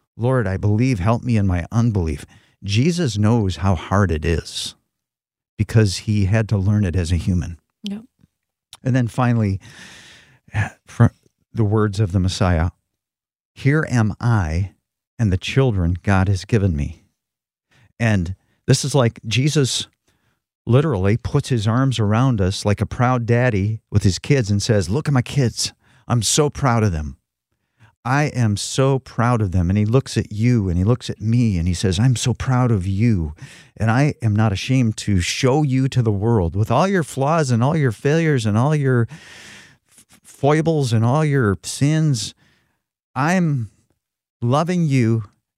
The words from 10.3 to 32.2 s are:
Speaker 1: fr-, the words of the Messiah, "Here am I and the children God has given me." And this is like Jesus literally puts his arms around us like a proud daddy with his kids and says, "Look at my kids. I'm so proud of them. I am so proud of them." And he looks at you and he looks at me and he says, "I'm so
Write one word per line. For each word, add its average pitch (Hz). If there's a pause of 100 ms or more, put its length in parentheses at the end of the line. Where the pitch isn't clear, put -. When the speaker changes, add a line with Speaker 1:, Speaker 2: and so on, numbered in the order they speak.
Speaker 1:
fr-, - (460)
the 113
words 104
of 101
the 95
Messiah, 90 (840)
"Here 147
am 113
I 92 (440)
and 107
the 92
children 95
God 95
has 98
given 98
me." 71 (920)
And 95 (320)
this -
is 135
like 120
Jesus 135 (800)
literally 117
puts -
his 110
arms 123
around 110
us 95
like 104
a -
proud 123
daddy 110 (100)
with 104
his 92
kids 127
and 101
says, 98
"Look 143
at 143
my 123
kids. - (360)
I'm 117
so 147
proud 117
of 101
them. 76 (880)
I 143
am 113
so 135
proud 120
of 95
them." 87
And 98
he 104
looks 120
at -
you 107
and 85
he 92
looks 120
at -
me 110
and 82
he 90
says, 87
"I'm 123
so 117